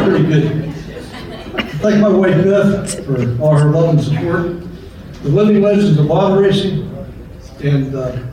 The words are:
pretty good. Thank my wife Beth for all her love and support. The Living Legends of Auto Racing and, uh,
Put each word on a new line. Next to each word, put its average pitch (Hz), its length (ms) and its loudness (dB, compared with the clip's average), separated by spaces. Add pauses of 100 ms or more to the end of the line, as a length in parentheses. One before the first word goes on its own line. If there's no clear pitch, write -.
pretty 160 180 2
good. - 480 0 (1080)
Thank 208 200 2
my 208 80 4
wife 185 360 4
Beth 202 600 0
for 123 380 -2
all 156 140 4
her 151 140 4
love 170 200 2
and 147 120 4
support. 170 600 -2 (600)
The 139 60 -4
Living 208 340 4
Legends 202 360 4
of 151 120 2
Auto 190 300 2
Racing - 500 0 (720)
and, 135 320 0
uh, 127 220 -6 (160)